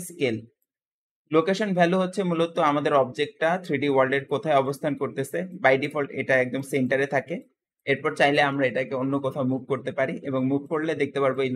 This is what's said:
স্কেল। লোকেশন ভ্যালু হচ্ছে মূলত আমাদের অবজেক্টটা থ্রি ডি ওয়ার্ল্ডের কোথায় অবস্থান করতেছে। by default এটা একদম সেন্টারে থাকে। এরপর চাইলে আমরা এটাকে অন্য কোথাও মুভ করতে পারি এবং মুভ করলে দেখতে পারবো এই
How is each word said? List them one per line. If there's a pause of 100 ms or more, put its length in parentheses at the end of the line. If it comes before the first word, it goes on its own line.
স্কেল। (1000)
লোকেশন
ভ্যালু
হচ্ছে
মূলত (160)
আমাদের (100)
অবজেক্টটা (140)
থ্রি
ডি
ওয়ার্ল্ডের (100)
কোথায়
অবস্থান
করতেছে। (240)
by
default (120)
এটা (100)
একদম (100)
সেন্টারে
থাকে। (560)
এরপর
চাইলে
আমরা
এটাকে
অন্য (120)
কোথাও
মুভ (100)
করতে
পারি (160)
এবং (100)
মুভ (100)
করলে
দেখতে
পারবো
এই